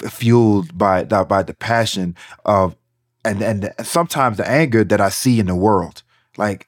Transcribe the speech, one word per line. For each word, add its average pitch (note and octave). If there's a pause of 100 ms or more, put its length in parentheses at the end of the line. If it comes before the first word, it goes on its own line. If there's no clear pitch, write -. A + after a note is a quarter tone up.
f-, -
fueled G#2+
by F#2+
the, G2
by G2
the F2+
passion G#2+ (280)
of, F#2+ (480)
and, G#2
and G2+ (120)
sometimes C#3+
the A2+
anger B2+
that G2+
I G2
see A#2+
in G2+
the F2+
world. F#2 (340)
Like, G2